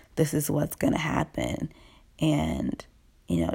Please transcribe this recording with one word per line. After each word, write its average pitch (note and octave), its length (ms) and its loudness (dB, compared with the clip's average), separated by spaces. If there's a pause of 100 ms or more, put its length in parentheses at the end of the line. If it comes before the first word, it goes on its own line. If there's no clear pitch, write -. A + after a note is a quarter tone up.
(140)
this D#3 180 2
is D3+ 160 0
what's D3+ 280 0
gonna - 220 2
happen, - 760 -2 (480)
and, - 640 0 (400)
you E2+ 180 2
know, - 100 -2